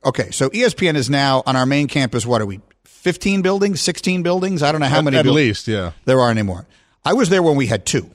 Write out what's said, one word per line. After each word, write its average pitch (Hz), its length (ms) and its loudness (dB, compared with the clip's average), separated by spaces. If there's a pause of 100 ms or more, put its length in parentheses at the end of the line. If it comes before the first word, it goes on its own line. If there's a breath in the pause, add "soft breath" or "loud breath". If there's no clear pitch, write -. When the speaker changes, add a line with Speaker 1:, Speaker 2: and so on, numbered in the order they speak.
Speaker 1:
Okay, 131 280 -4
so 135 220 -2
E 226 100 -2
S 233 100 2
P 185 140 -2
N 156 80 0
is 131 120 -2
now 139 380 0
on 131 100 0
our 127 120 0
main 143 200 0
campus. 123 380 -2
What 120 160 0
are 107 60 -4
we, 98 120 -10 (240)
fifteen 190 600 -2
buildings, 196 360 0
sixteen 180 440 -2
buildings? 180 400 0
I 143 80 2
don't 156 100 -2
know - 60 0
how 143 100 2
Speaker 2:
At, 156 60 2
Speaker 1:
many 139 140 2
Speaker 2:
at 127 60 2
Speaker 1:
buil- 143 120 4
Speaker 2:
least, 127 320 0
yeah. 98 240 -4 (140)
Speaker 1:
there 131 140 4
are 120 120 4
anymore. 101 340 -4 (400 soft breath)
I 160 80 2
was 233 160 2
there 185 140 4
when 156 140 4
we 135 100 0
had 107 180 -2
two. - 300 -2